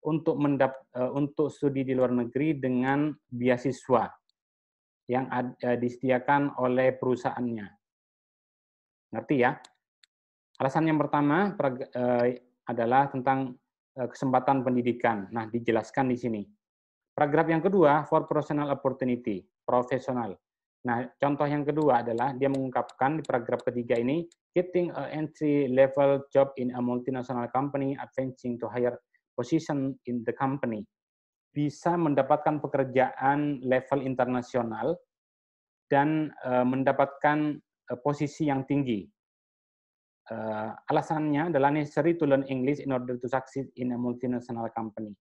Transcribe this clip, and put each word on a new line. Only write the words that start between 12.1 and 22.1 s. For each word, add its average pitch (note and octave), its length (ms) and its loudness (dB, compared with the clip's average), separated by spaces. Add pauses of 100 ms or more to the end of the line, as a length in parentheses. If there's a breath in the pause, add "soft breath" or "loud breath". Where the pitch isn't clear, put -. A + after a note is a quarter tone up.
adalah B2 400 2
tentang, C3+ 480 -2 (400)
eh, B2 140 -6
kesempatan C3 580 0
pendidikan. A#2+ 640 0
Nah, A2+ 160 -6
dijelaskan A#2 640 0
di A#2+ 60 0
sini. A2+ 240 -4 (720)
Paragraf D3 320 2
yang D#3+ 160 0
kedua, D#3+ 480 4
for D#3 160 2
professional D3 480 -2
opportunity, B2 720 -2 (180)
profesional. B2 680 -2 (500)
Nah, B2 320 -2
contoh C#3+ 300 0
yang D3 180 0
kedua C#3+ 380 2
adalah A#2 320 -2